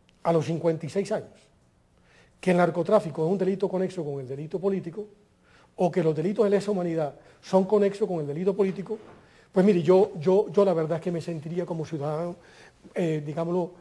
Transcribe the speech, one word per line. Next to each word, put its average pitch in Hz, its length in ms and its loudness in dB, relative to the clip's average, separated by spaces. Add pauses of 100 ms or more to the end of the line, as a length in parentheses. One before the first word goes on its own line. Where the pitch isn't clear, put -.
(220)
a 170 120 0
los 151 120 2
cincuenta 160 400 -2
y 139 40 -8
seis 196 220 -4
años, 185 200 -6 (1080)
que 185 120 0
el 175 60 4
narcotráfico 170 680 2
es 170 60 0
un 196 60 0
delito 190 300 0
conexo 185 360 -4
con 143 160 -6
el 127 80 -12
delito 156 320 -8
político, 196 480 -4 (680)
o 175 140 2
que 175 120 0
los 160 120 2
delitos 196 280 0
de 202 80 4
lesa 202 200 0
humanidad 165 440 -2 (260)
son 190 240 2
conexos 202 420 2
con 175 120 -4
el 147 80 -4
delito 180 280 -2
político, 196 420 -2 (540)
pues 185 140 4
mire, 185 160 6
yo, 185 380 6
yo, 185 320 2
yo 202 140 6
la 185 80 4
verdad 160 240 0
es 156 60 -8
que 180 80 -4
me 165 100 -4
sentiría 165 440 -6
como 165 200 -6
ciudadano, 156 500 -6 (580)
eh, 160 320 -2
digámoslo, 170 560 -2